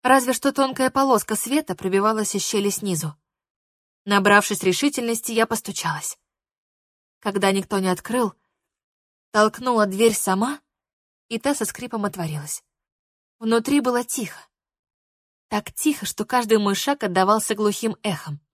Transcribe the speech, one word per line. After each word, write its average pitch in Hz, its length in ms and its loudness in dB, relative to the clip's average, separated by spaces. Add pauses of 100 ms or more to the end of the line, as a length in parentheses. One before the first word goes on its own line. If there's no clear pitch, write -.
Разве 254 300 4
что 269 200 0
тонкая 262 380 0
полоска 254 460 2
света 269 400 -2
пробивалась 208 580 0
из 190 80 -2
щели 202 280 0
снизу. 160 440 -4 (920)
Набравшись 202 560 4
решительности, 233 720 0
я 226 140 2
постучалась. 165 720 -8 (1000)
Когда 196 340 0
никто 196 260 -2
не 190 100 0
открыл, 220 440 -2 (1000)
толкнула 214 540 2
дверь 208 300 2
сама, 214 460 -2 (680)
и 233 100 -6
та 285 160 0
со 214 120 -2
скрипом 233 400 -6
отворилась. 156 580 -6 (760)
Внутри 233 400 2
было 240 240 0
тихо. - 340 -8 (1080)
Так 208 240 -6
тихо, 285 340 -2
что - 180 -6
каждый 226 340 2
мой 202 160 2
шаг - 280 -2
отдавался 202 520 2
глухим 208 480 -2
эхом. 151 380 -6 (140)